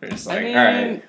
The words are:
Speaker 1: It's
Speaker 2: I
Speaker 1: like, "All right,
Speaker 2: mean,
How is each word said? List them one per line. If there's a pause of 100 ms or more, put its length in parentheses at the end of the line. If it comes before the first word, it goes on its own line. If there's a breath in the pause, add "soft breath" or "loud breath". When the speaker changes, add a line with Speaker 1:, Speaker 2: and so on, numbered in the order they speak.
Speaker 1:
It's
Speaker 2:
I
Speaker 1:
like,
"All
right,
Speaker 2:
mean,